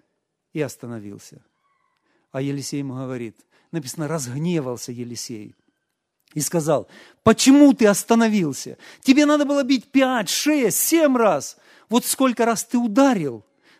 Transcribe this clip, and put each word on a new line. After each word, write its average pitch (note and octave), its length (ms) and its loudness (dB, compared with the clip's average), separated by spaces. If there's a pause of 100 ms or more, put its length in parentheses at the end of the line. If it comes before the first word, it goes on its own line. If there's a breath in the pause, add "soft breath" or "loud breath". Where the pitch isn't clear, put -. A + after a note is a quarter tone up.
(540)
и D#3 80 -4
остановился. A2+ 800 -12 (880)
А C3+ 100 -8
Елисей C#3 380 -6
ему C3+ 140 -8
говорит, B2+ 420 -10 (360)
написано, D3+ 360 -8
разгневался C#3+ 840 -6
Елисей A#2 640 -14 (760)
и D3+ 80 -6
сказал: D3 460 -2 (360 loud breath)
«Почему C4+ 500 8
ты G#3+ 140 4
остановился? G#3 920 0 (240 loud breath)
Тебе C#4 240 4
надо D4 200 2
было C#4 180 0
бить B3+ 280 -2
пять, B3+ 380 0
шесть, C#4 480 0
семь D4+ 400 2
раз. F#3 400 0 (320 soft breath)
Вот A#3+ 160 0
сколько B3 400 0
раз A3+ 180 -2
ты - 140 -4
ударил, G#3 680 0 (360 soft breath)